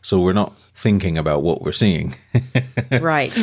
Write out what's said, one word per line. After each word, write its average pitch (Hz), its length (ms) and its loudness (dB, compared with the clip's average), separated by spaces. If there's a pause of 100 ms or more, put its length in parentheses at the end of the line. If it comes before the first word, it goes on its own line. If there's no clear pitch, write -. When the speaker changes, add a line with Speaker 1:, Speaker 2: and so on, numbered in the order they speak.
Speaker 1:
So 95 180 2
we're 92 140 2
not 104 200 0 (200)
thinking 98 420 0
about 76 260 0
what 82 200 -2
we're 73 100 -4
seeing. 95 420 0 (200)
<laughs> - 200 0 (460)
Speaker 2:
Right. 156 420 -2